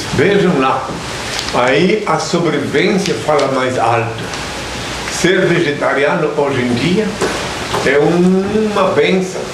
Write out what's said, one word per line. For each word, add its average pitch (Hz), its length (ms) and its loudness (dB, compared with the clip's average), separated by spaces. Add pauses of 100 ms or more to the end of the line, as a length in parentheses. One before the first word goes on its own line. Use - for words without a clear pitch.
(140)
Vejam 180 440 4
lá. 131 300 0 (640)
Aí 151 520 2
a 156 120 0
sobrevivência 165 960 0
fala 139 380 0
mais 131 260 0
alto. 117 460 0 (880)
Ser 185 340 2
vegetariano 143 920 0
hoje 139 240 0
em 120 120 0
dia 175 320 2 (760)
é 139 140 4
um, 185 760 2
uma 196 200 2
bênção 180 500 0 (120)